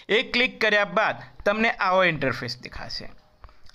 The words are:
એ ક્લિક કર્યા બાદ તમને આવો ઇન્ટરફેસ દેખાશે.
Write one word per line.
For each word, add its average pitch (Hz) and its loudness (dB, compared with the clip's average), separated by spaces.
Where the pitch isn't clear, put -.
એ 214 2
ક્લિક 247 -2
કર્યા 208 4
બાદ 180 0
તમને 220 2
આવો 185 2
ઇન્ટરફેસ 135 -2
દેખાશે. - -12